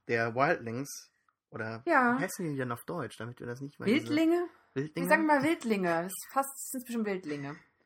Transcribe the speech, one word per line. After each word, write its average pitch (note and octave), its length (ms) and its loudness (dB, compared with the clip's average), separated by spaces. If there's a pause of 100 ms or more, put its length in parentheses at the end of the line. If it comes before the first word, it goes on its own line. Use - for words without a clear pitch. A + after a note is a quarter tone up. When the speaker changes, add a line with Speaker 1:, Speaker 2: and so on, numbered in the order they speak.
Speaker 1:
der A#2 280 2
Wildlings, C3 760 -2 (380)
oder A2 360 -8
Speaker 2:
Ja. B3+ 320 4
Speaker 1:
wie F3 60 0
heißen F#3 220 -4
die D3 100 -2
denn B2+ 160 -2
auf A#2+ 140 -6
Deutsch, D#3+ 320 -6
damit A#2 220 -10
wir A#2+ 80 -8
das B2 140 -8
nicht C#3 180 -12
mal - 60 -4
diese C4 120 4 (100)
Speaker 2:
Wildlinge? E4 400 4 (260)
Speaker 1:
Wildlinge? E3+ 340 -2
Speaker 2:
Wir - 20 4
sagen D#4 160 6
mal D4 180 4
Wildlinge. A3 460 2 (140)
Das F#3 80 -8
ist - 200 -12
fast, C4+ 220 0
das - 160 -12
sind B3+ 160 -6
bestimmt A#3 200 -2
Wildlinge. D3+ 520 -6 (280)